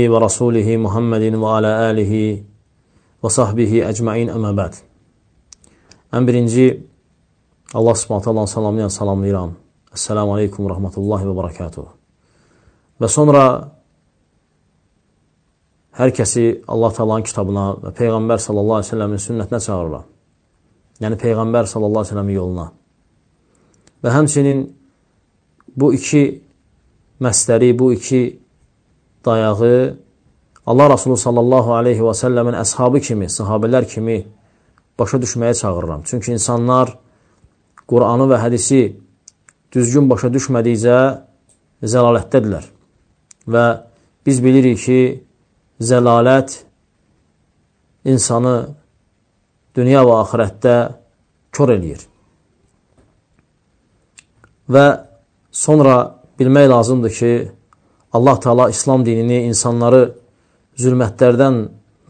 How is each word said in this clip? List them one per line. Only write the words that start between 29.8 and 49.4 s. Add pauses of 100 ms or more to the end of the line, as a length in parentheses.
Allah
Rasulü
sallallahu
aleyhi
və
səlləmin
əshabı
kimi,
sahabələr
kimi (760)
başa
düşməyə
çağırıram.
Çünki
insanlar (880)
Qur'anı
və
hədisi (920)
düzgün
başa
düşmədikcə (840)
zəlalətdədirlər. (800)
Və (600)
biz
bilirik
ki, (800)
zəlalət (1500)
insanı (1200)